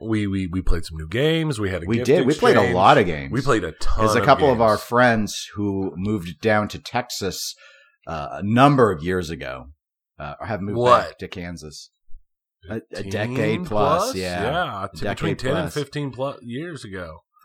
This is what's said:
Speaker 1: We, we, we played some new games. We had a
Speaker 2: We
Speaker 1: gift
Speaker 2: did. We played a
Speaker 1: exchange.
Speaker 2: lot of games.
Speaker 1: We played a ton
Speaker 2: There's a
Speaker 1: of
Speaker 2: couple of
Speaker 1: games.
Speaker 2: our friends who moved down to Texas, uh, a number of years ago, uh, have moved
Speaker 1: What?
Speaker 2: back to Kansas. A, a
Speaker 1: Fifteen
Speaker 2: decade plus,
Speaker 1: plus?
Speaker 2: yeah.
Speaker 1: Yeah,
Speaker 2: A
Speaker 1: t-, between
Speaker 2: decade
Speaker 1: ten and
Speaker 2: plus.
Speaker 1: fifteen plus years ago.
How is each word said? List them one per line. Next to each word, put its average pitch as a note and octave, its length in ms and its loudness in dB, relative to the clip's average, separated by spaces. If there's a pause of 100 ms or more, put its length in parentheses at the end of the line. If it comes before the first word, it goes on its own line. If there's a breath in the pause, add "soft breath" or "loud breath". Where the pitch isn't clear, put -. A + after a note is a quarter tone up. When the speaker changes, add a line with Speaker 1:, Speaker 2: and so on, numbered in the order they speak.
Speaker 1:
We, G#2+ 260 -2
we, F#2+ 200 -2
we F2+ 160 -4
played E2+ 220 2
some D#2+ 140 -12
new D#2+ 100 -10
games. D3+ 500 -2
We G2+ 120 -2
had F#2 120 -4
a F2 40 -8
Speaker 2:
We A2 100 0
Speaker 1:
gift A#2+ 100 -2
Speaker 2:
did. C3 200 4
We D3 80 4
played A3+ 220 4
a A2 40 6
Speaker 1:
exchange. F#2 160 2
Speaker 2:
lot A2+ 220 8
of G#2 80 4
games. D2 260 -6
Speaker 1:
We A#2+ 80 -2
played A2+ 240 0
a D#2+ 80 -6
ton - 320 4
Speaker 2:
There's G#2+ 100 4
a A#2+ 60 4
Speaker 1:
of G2 40 0
Speaker 2:
couple C3+ 260 6
of A#2 80 2
Speaker 1:
games. A2+ 120 4
Speaker 2:
our G#2 80 2
friends A#2 760 0
who G2 420 -2
moved F#2 440 -4
down G#2+ 280 2
to E2+ 100 -10
Texas, - 760 -6 (520 soft breath)
uh, D2+ 260 -8
a D2 120 -10
number B2 480 6
of D2+ 100 -6
years F2+ 280 -2
ago, C2 400 -10 (480)
uh, D2 240 -12
have G#2 180 -6
moved G#2 180 -2
Speaker 1:
What? A#2+ 300 2
Speaker 2:
back D#2 100 -18
to F#2 100 -12
Kansas. E2+ 640 -14 (800)
A, A2+ 60 -6
a A2+ 40 -6 (160)
Speaker 1:
Fifteen G2 140 -8
Speaker 2:
decade A2 560 0
plus, G#2 380 2
Speaker 1:
plus? - 120 -4
Speaker 2:
yeah. F2+ 260 -4
Speaker 1:
Yeah, C3+ 420 -4
Speaker 2:
A G2+ 40 -8
Speaker 1:
t-, G2+ 200 -6
between D3 260 -2
Speaker 2:
decade - 40 -6
Speaker 1:
ten C3 180 -2
and F3+ 80 -2
Speaker 2:
plus. E2+ 100 -10
Speaker 1:
fifteen D3 380 -6
plus C3 300 -8
years C3 420 -12
ago. F2+ 340 -12 (260)